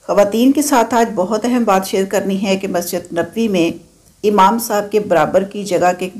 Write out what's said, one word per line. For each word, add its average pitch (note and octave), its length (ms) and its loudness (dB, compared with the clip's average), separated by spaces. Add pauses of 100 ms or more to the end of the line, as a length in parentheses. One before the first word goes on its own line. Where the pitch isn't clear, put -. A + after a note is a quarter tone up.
ख़वातीन G3+ 420 4
के D4 100 2
साथ C4 320 2
आज A#3 200 2
बहुत G#3+ 320 -2
अहम B3 200 0
बात F#3+ 200 2
शेयर G3 220 -2
करनी F#3+ 300 -2
है F#3+ 200 0
कि G3 120 -6
मस्जिद F3+ 440 -6
नबवी E3+ 340 -2
में E3+ 320 0 (440)
इमाम G#3 360 2
साहब G#3 300 -4
के G#3+ 120 0
बराबर E3 440 2
की G3+ 200 -12
जगह F3+ 280 0
के F3+ 120 -6
एक F#3 140 -12